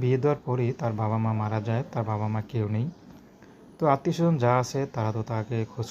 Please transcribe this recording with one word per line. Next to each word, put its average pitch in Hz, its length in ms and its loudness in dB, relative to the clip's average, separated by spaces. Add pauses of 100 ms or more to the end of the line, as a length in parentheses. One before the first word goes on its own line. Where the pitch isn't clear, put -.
বিয়ে 127 200 4
দেওয়ার 143 240 2
পরেই 123 340 0
তার 113 220 -2
বাবা 110 220 0
মা 110 80 0 (100)
মারা 107 260 -2
যায়, 117 240 0
তার 113 200 -2
বাবা 107 220 -2
মা 107 100 -2 (100)
কেউ 107 140 0 (100)
নেই। 123 100 -2 (960)
তো 165 120 2
আত্মীয়স্বজন 170 500 2
যা 120 80 6 (100)
আছে, 135 180 -4 (160)
তারা 110 220 0
তো 110 40 -2 (100)
তাকে 110 260 -2 (140)
খোঁজ 113 200 -6